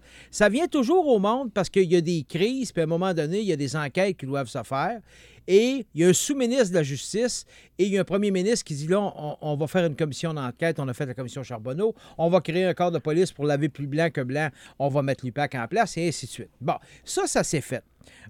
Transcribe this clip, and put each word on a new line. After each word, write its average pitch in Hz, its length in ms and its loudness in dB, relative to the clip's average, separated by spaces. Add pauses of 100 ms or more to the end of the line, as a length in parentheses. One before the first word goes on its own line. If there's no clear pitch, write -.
(300)
ça 208 180 4
vient 277 200 2
toujours 302 400 2
au 247 100 6
monde 220 340 0
parce 190 180 -2
qu'il 185 220 2
y 175 40 6
a 175 60 6
des 165 220 0
crises, 233 480 -2
puis 170 100 -2
à - 20 2
un 151 40 0
moment 175 260 0
donné, 160 260 -2
il 220 80 -2
y 175 60 2
a - 20 -2
des 139 200 -4
enquêtes 165 420 -2
qui - 100 -14
doivent 135 220 -4
se 127 140 -8
faire, 170 360 -2 (480)
et 233 480 4
il 151 60 2
y 165 40 6
a 180 40 8
un 180 40 8
sous-ministre 254 560 2
de 180 60 0
la 165 80 4
Justice, 175 640 -4 (340)
et 180 60 4
il 202 60 2
y 196 60 2
a 190 40 4
un - 20 2
premier 202 260 0
ministre 196 340 0
qui 151 120 -8
dit, « 143 140 -6
Là, 190 100 2
on, 151 420 -6
on 151 140 -2
va 151 100 -2
faire 175 220 2
une 147 80 -6
commission 160 360 -4
d'enquête, 151 480 -2
on 139 80 -4
a 127 60 -4
fait 143 140 -6
la 123 80 -8
commission 135 260 -10
Charbonneau, 131 540 -4 (240)
on 165 100 2
va 180 120 6
créer 175 240 0
un 175 100 2
corps 175 160 2
de 165 80 0
police 160 320 0
pour 143 140 -4
laver 147 240 2
plus 143 180 -8
blanc 156 260 0
que 143 80 -4
blanc, 139 280 -2 (280)
on 139 120 0
va 139 120 2
mettre 135 240 -2
l'ipac 139 300 -4
en 117 120 -4
place », 202 300 0
et 170 100 0
ainsi 135 200 -4
de - 40 -16
suite. 107 200 -14 (100)
Bon, 147 140 0 (280)
ça, 392 220 -2
ça 240 180 2
s'est 147 180 -2
fait. - 220 -8 (460)